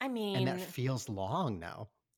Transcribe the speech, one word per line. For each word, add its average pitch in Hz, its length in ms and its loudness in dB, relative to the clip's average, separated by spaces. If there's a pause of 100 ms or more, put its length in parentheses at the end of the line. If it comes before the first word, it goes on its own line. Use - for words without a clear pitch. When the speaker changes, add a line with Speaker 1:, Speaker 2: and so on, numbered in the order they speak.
Speaker 1:
I 269 80 -2
mean, 214 260 0
Speaker 2:
And - 120 6
that - 120 0
feels 131 480 0
long 107 520 0
now. 87 300 -8 (280)